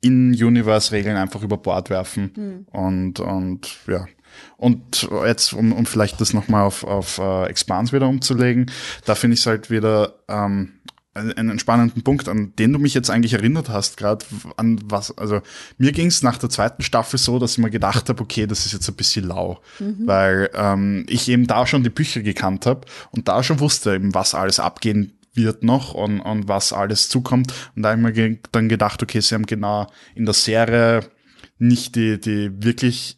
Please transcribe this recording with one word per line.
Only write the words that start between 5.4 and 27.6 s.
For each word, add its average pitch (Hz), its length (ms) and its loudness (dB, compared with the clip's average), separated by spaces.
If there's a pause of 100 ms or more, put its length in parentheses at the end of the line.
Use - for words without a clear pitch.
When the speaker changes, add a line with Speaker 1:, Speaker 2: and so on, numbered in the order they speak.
Speaker 1:
um, 113 180 2
um 117 140 0
vielleicht 107 360 -2
das 107 120 0
nochmal 104 320 2
auf, - 180 -4
auf, 98 360 -6
äh, 92 280 -2
Expanse 117 460 -2
wieder 135 140 2
umzulegen, 127 600 2 (360)
da 107 100 2
finde 117 200 4
ich's - 100 0
halt 110 260 -2
wieder, 107 440 2 (120)
ähm, 101 460 -2 (460)
einen, 110 180 -4
einen 110 220 -2
spannenden 117 440 2
Punkt, 135 260 0
an 104 280 -2
den 113 160 4
du 147 60 2
mich 143 140 2
jetzt 131 160 0
eigentlich 117 240 2
erinnert 117 360 0
hast, 104 280 -4
grad 104 340 -2
w-, - 260 -14
an 113 280 2
was, 104 320 -6
also 104 240 -4 (360)
mir 135 140 4
ging's 165 320 2
nach - 140 2
der - 120 -4
zweiten 117 340 -2
Staffel 120 340 -2
so, 123 220 0
dass 117 140 0
ich - 60 -4
mir 117 100 4
gedacht 104 400 0
hab, 120 120 0
okay, 107 260 -2
das 101 180 -2
ist - 80 -6
jetzt 98 160 -6
ein 98 60 -8
bisschen - 320 -2
lau, 90 340 -6 (180)
Speaker 2:
Mhm. 208 280 -6
Speaker 1:
weil, 95 480 4
ähm, 98 540 0
ich 120 200 0
eben 123 180 4
da 123 200 2
schon 135 160 2
die 120 60 2
Bücher 139 320 -4
gekannt 95 440 -2
hab 131 200 0 (260)
und - 160 -4
da 104 160 2
schon 143 160 0
wusste, 135 360 0
eben, 95 180 0
was 95 200 0
alles 95 260 0
abgehen 104 540 -2 (200)
wird 110 300 0
noch 131 300 0
und, 104 280 -2
und 107 260 -4
was 98 260 0
alles 101 340 0
zukommt. 127 460 0 (220)